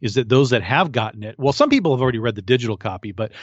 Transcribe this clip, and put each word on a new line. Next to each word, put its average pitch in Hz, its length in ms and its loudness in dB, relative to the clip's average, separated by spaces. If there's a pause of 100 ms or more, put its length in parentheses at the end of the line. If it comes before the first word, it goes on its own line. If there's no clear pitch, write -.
is 107 120 -4
that 117 160 -2
those 131 220 4
that 117 100 2
have 139 300 0
gotten 110 320 -4
it, 110 160 -12
well, 139 120 2
some 294 160 4
people 196 280 2
have 123 60 0
already 123 180 0
read 113 160 -2
the 101 80 -10
digital 117 340 0
copy, 101 340 -8
but 107 200 -8 (120)